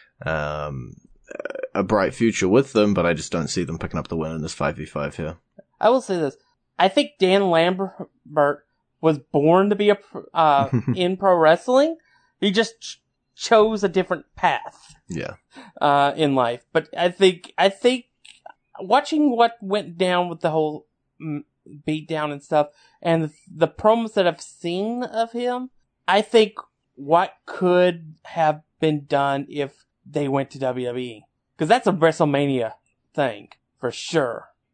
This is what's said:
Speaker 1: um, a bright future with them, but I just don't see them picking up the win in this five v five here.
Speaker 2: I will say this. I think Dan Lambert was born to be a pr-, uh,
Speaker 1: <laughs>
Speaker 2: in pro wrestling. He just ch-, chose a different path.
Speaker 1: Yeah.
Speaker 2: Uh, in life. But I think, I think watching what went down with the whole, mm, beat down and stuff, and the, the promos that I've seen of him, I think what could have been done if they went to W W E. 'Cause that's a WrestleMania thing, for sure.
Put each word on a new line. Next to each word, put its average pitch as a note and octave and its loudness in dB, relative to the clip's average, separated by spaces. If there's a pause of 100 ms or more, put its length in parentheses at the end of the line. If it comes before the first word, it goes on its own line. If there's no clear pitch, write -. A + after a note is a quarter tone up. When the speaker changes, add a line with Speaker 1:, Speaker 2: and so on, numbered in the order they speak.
(240)
Speaker 1:
um, D2 -6 (800)
a G2 -2
bright G2 0
future A2 0
with C3 2
them, G#2 2
but F2+ 2
I E2+ 2
just D#2 -8
don't D#2+ -4
see F2 -4
them E2 -8
picking E2+ -8
up D2+ -8
the E2+ -6
win D#2+ -6
in D#2+ -8
this D#2+ -8
five D2 -4
v D2+ -10
five D2 -8
here. D#2+ -8 (440)
Speaker 2:
I G#3+ 4
will B3+ 2
say F#3+ -6
this. C#3 -4 (400)
I F#3 2
think F#3+ 0
Dan F#3+ 2
Lambert E3 0 (340)
was D#3+ 2
born E3 2
to G#3 0
be G#3 2
a G#3 4
pr-, - -12 (140)
uh, C#3+ 4 (120)
Speaker 1:
<laughs> B2+ -2
Speaker 2:
in F3+ -2
pro F#3+ 2
wrestling. B3 4 (420)
He G3+ 2
just A3 -2
ch-, - -18 (340)
chose G#3+ 2
a G3 0
different F3+ -2 (100)
path. - -4 (160)
Speaker 1:
Yeah. - -10 (460)
Speaker 2:
Uh, C#3+ 2
in D3 0
life. B2 -2
But D#3 -4
I F3 0
think, F#3 0
I F#3 4
think A#3+ -2 (720)
watching C#4+ 0
what A#3 2
went F#3+ -6
down F3+ 0
with E3 -12
the E3+ 0
whole, D#3 -2 (340)
mm, D3 -8 (420)
beat D#3 -6
down D3+ -4
and C#3+ -10
stuff, D3+ 2 (340)
and E3 0
the, D3+ -6 (220)
the D#3 2
promos A3 0
that F#3+ 0
I've E3 -2
seen G#3 -6
of A3+ -6
him, B3 -6 (380)
I G3 4
think A3 2 (400)
what D#3+ 0 (120)
could F3+ 0
have D#3 -2 (180)
been D3+ -2
done C#3 -2
if C#3+ -10 (200)
they C#3+ -6
went C3+ -2
to C3+ -18
W B2+ -4
W B2 -8
E. A2 -16 (320)
'Cause D#3 -2
that's A#3 2
a F#3+ 4
WrestleMania C#3+ 2 (400)
thing, A#2 -4 (300)
for A#2+ -4
sure. B2 -4 (240)